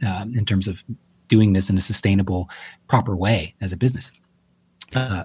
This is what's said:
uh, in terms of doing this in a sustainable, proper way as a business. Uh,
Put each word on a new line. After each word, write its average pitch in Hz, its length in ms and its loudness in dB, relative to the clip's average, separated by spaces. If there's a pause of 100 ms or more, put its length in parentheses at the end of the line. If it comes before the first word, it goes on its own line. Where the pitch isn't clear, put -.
uh, 95 200 -4 (100)
in 107 100 0
terms 98 220 0
of 92 160 -8 (440)
doing 107 260 6
this 95 160 2
in 95 80 2
a 92 40 0
sustainable, 95 680 0 (380)
proper 107 280 0
way 90 460 -2
as 95 120 -4
a 85 40 -8
business. 127 340 -2 (840)
Uh, 131 300 -4